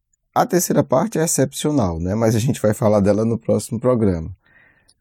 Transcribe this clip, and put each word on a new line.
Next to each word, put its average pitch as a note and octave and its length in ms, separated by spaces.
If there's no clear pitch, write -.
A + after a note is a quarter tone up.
a E3+ 120
terceira - 380
parte D#3+ 340
é D#3+ 60
excepcional, C3+ 760
né? F2+ 140
Mas A2+ 220
a G#2+ 40
gente C#3 220
vai G#2+ 120
falar G#2 260
dela G#2 260
no A2+ 120
próximo G#2+ 420
programa. G2 540